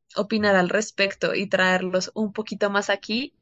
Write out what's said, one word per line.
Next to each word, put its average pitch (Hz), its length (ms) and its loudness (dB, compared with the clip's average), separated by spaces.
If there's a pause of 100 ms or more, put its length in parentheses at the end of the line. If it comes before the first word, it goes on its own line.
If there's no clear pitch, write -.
(160)
opinar 208 400 2
al 180 120 4
respecto 196 640 -2
y 196 140 -2
traerlos 185 680 0
un 214 180 -4
poquito 208 380 -4
más 202 200 0
aquí 220 500 -4